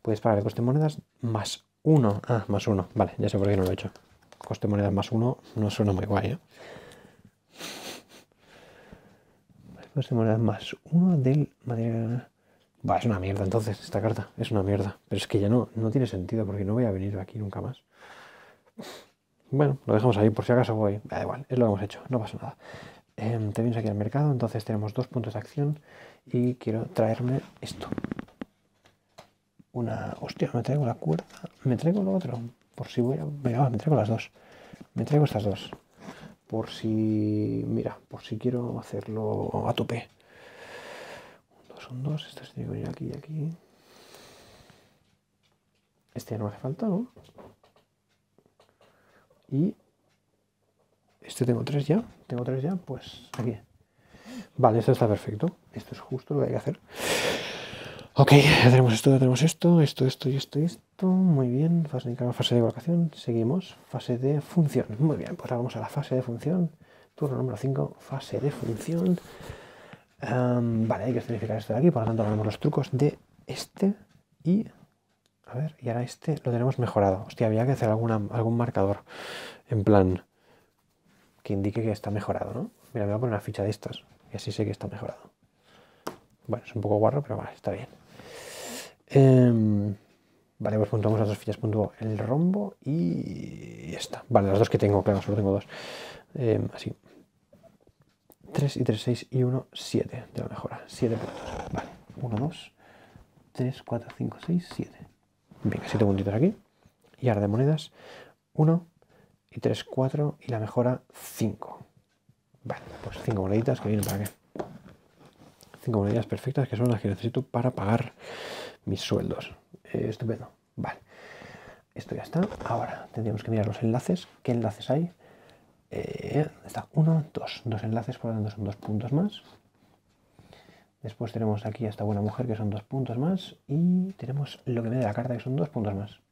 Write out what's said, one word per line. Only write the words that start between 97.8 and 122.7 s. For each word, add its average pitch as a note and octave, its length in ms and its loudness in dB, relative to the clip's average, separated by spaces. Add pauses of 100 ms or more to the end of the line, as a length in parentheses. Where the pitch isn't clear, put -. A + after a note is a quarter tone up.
Tres C#3 240 0
y B2+ 60 0
tres, A2+ 180 2
seis - 300 -2
y B2+ 120 2
uno, B2+ 280 0
siete - 640 -4
de - 80 -8
la - 80 -8
mejora. - 380 -10
Siete A2+ 280 -2
puntos. - 560 -10
Vale. - 180 -6 (320)
Uno, A2+ 160 -4
dos, D3 360 -6 (800)
tres, B2+ 300 -2
cuatro, - 340 -6
cinco, A#2+ 280 -6
seis, F3 280 0
siete. - 340 -10 (560)
Venga, - 240 -2
siete G#2 160 2
puntitos G2 300 2
aquí. D#3 200 2 (640)
Y B2+ 100 0
ahora G#2 120 2
de G2+ 60 0
monedas, C3+ 440 0 (640)
uno E3 340 2 (640)
y - 100 -12
tres, A2+ 240 -2
cuatro. D3 560 -2
Y - 100 -10
la A#2 80 -2
mejora, A#2+ 420 0 (120)
cinco. - 720 -6 (800)
Vale, - 180 -8 (220)
pues - 200 -12
cinco G#2+ 180 -2
moneditas A2 380 0
que - 80 -6
vienen G#2 180 0
para G2 180 -4
qué. G#2+ 60 -6 (1500)
Cinco A2+ 180 2
moneditas G#2 280 2
perfectas - 400 -2
que - 80 -4
son B2 160 2
las G#2+ 100 0
que - 60 -2
necesito A2+ 340 -2
para B2 300 -2
pagar A2+ 420 0 (720)
mis F#2+ 160 -4
sueldos. - 500 -4 (340)
Eh, - 240 -4
estupendo. A2 420 -6 (240)
Vale. - 240 -8 (960)
Esto - 200 -10
ya - 80 -8
está. - 180 -2 (240)
Ahora - 480 -6